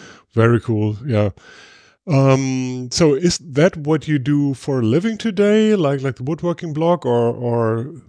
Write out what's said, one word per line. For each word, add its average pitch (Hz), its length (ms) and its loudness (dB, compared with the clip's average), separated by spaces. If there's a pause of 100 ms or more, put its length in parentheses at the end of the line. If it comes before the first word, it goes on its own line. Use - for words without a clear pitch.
(340)
Very 113 260 4
cool. 107 460 -2
Yeah. 107 240 0 (760)
Um, 131 840 0
so 156 220 2
is 175 240 0
that 160 400 0
what 151 320 -2
you 151 100 0
do 143 340 0
for 131 280 -4
a 113 40 2
living 175 320 0
today, 214 600 2
like, 139 240 0
like 135 160 -4
the 123 60 -12
woodworking 165 500 -6
blog, 165 320 0
or, 120 260 2
or 117 640 -2 (160)